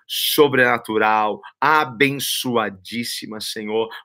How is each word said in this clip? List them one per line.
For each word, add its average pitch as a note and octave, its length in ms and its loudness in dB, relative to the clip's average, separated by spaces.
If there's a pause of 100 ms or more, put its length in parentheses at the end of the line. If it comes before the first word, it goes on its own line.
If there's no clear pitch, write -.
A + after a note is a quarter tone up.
sobrenatural, A2+ 1300 2 (200)
abençoadíssima, A#2 1800 -2
Senhor, A2 480 -4 (160)